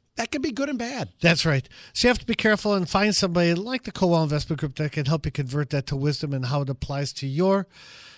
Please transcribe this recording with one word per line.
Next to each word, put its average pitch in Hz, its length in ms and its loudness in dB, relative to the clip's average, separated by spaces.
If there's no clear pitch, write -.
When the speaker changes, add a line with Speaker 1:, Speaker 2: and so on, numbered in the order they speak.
Speaker 1:
That 233 160 -4
can 285 100 -2
be 294 100 -2
good 277 160 -2
and 269 100 -4
bad. 240 300 -6
Speaker 2:
That's 170 240 4
right. 139 200 2
So - 120 2
you 247 40 8
have 240 80 2
to - 80 -12
be 226 80 0
careful 208 400 2
and 185 120 0
find 202 300 2
somebody 170 380 2
like 233 300 -4
the 214 80 -10
Kowal 170 300 2
Investment 147 380 -2
Group 143 160 -4
that 151 160 -2
can 147 140 -2
help 156 180 0
you 147 80 -4
convert 139 380 -2
that 139 160 -2
to 139 100 -4
wisdom 143 380 -2
and 131 100 -2
how 143 160 -2
it 135 80 -2
applies 139 460 -6
to 139 120 -8
your 185 400 2